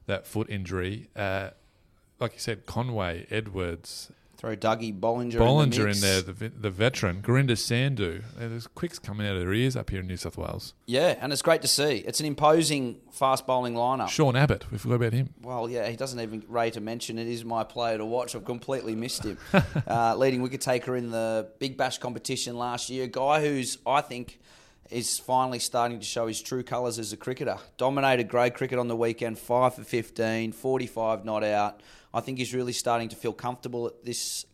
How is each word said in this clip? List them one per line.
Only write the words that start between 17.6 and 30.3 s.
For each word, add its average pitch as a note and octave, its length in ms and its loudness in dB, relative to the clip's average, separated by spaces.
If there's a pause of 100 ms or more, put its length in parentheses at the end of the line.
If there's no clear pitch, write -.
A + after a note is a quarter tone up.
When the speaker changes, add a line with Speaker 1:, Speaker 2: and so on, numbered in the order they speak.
Speaker 2:
player A#2 320 -2
to G#2+ 80 -4
watch. A#2+ 280 -2
I've G#2 120 -10
completely A#2+ 500 -4
missed A2+ 300 -4
him. G#2 120 -6 (140)
Speaker 1:
<laughs> G3 80 8 (260)
Speaker 2:
Uh, A2+ 300 2
leading C3 260 4
wicket B2+ 200 -4
taker B2+ 340 0
in A#2+ 160 -4
the A2+ 380 -2 (100)
Big C3 160 -4
Bash C3 220 -2
competition B2 600 -6
last A#2+ 320 -4
year. B2+ 140 -4
A B2+ 40 -4
guy C#3 340 2
who's, C#3+ 440 0
I C3+ 140 4
think, B2 400 -6 (500)
is A2+ 300 -4
finally B2+ 400 2
starting A#2+ 400 0
to G2 60 -10
show A2+ 220 -2
his A2 140 -4
true B2+ 220 -4
colours A#2+ 340 -2
as G#2+ 140 -6
a G#2 60 -8
cricketer. B2+ 400 -4 (200)
Dominated C3 520 4
grade A#2+ 240 4
cricket B2+ 260 -2
on A#2+ 80 0
the A#2 80 -2
weekend, A#2 420 0
five B2 380 2
for A2+ 80 -14
fifteen, A2+ 680 -2